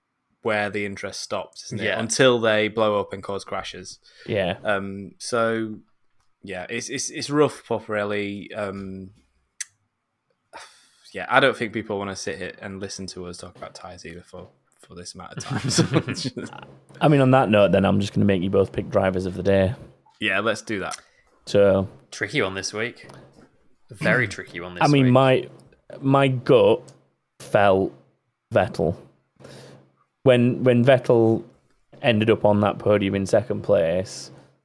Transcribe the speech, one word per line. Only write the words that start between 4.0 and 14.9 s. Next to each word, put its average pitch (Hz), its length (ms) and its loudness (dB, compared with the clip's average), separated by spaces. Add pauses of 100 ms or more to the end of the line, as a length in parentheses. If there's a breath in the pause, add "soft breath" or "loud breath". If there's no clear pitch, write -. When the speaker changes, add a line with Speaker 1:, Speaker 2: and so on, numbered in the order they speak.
Speaker 3:
Yeah. 98 360 -2
Speaker 1:
Um, 98 540 -6
so, 113 580 -4 (680)
yeah, 90 260 -10
it's, 117 200 -8
it's, 135 200 -8
it's 160 200 -10
rough 143 240 2
for - 260 -6
Pirelli. 104 760 -6
Um, 95 540 -10 (1400)
<sighs> - 600 -20
yeah, 95 160 -10
I 127 100 4
don't 131 160 2
think 110 160 -6
people 107 260 -6
wanna 98 200 -6
sit - 220 -10
here 87 220 -10
and 98 200 -12
listen 95 260 -12
to 90 200 -14
us 87 100 -14
talk 87 180 -18
about - 180 -18
tyres 90 320 -20
either 85 160 -16
for, 90 280 -20 (360)
for 87 100 -20